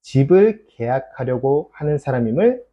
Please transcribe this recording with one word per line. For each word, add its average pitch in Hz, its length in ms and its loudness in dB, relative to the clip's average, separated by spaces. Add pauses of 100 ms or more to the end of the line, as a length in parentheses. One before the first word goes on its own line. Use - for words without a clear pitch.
집을 185 640 2
계약하려고 131 1040 -4
하는 151 240 -4
사람임을 139 680 -2 (100)